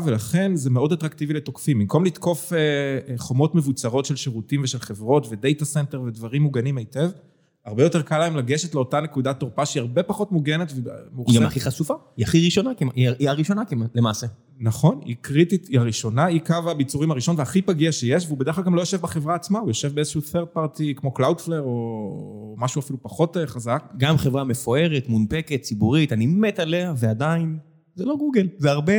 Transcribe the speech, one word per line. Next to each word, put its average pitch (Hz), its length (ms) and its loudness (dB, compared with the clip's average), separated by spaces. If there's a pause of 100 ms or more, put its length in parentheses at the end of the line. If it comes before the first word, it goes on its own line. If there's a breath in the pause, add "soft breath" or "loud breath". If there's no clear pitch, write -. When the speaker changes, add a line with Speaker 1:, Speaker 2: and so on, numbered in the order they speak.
Speaker 1:
ולכן 165 500 2
זה 135 140 -2
מאוד 127 220 2
אטרקטיבי 156 420 -2
לתוקפים. 143 460 0
במקום 151 260 2
לתקוף, 175 480 -2
אה, 170 40 0 (520)
אה, 123 80 -6
חומות 131 380 2
מבוצרות 135 500 0
של 147 100 -2
שירותים 127 480 -4
ושל 123 160 -4
חברות, 117 500 0
ודאטה 131 360 0
סנטר 143 360 -4
ודברים 117 400 -4
מוגנים 139 360 0
היטב, 127 320 -2 (560 soft breath)
הרבה 107 180 2
יותר 165 180 4
קל 156 160 -2
להם 165 180 2
לגשת 151 400 -2
לאותה 143 260 2
נקודת 135 380 -2
תורפה 135 260 -2
שהיא - 160 -2
הרבה 123 220 0
פחות 208 280 -4
מוגנת 156 440 0
ומאוחסנת. 123 600 0
Speaker 2:
היא 233 60 6
גם 220 60 4
הכי 135 120 -2
חשופה, 156 340 -2 (240)
היא 117 80 0
הכי 165 200 6
ראשונה, 185 300 2
כמעט, 131 200 -2
היא, 127 140 4 (100)
היא 139 100 2
הראשונה 175 360 0
כמעט, 113 300 -4
למעשה. 120 320 2 (340)
Speaker 1:
נכון, 135 440 4
היא 117 160 -6
קריטית, 175 460 2
היא 131 120 2
הראשונה, 117 460 0
היא 170 160 2
קו 165 300 -2
הביצורים 151 400 0
הראשון 143 280 0
והכי 147 220 2
פגיע 165 300 2
שיש, 147 360 0
והוא 151 100 -4
בדרך 139 180 -2
כלל 170 80 -4
גם 175 120 2
לא 170 40 4
יושב 180 220 -2
בחברה 165 340 -2
עצמה, 190 240 -2
הוא 220 100 -4
יושב 139 260 -2
באיזשהו 151 260 -2
third 170 360 -4
party, 156 260 -4 (120)
כמו 135 240 -4
Cloudflare, 165 400 0
או 107 1000 -8
משהו 127 220 -2
אפילו 135 240 -8
פחות, 170 340 0
אה, 160 100 -2
חזק. 120 360 -4 (140)
Speaker 2:
גם 143 200 4
חברה 139 260 0
מפוארת, 135 680 0
מונפקת, 120 520 0
ציבורית, 117 520 2
אני 113 140 2
מת 202 320 2
עליה, 170 380 -2
ועדיין, 156 600 0 (380)
זה 185 100 -6
לא 285 100 0
גוגל. 262 320 2 (100)
זה 143 140 4
הרבה, 147 280 2